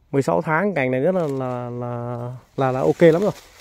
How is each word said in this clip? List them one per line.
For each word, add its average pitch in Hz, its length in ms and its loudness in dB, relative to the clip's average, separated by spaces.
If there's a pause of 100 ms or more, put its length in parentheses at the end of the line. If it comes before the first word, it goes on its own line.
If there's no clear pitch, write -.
(120)
Mười 139 100 2
sáu 170 200 0
tháng 165 320 0
cành 131 180 0
này 127 100 0
rất 185 140 2
là, 165 120 0
là, 127 420 -6
là, 120 640 -8 (260)
là, 135 140 2
là 131 80 -2
ok 151 220 0
lắm 165 200 8
rồi. 202 100 0 (300)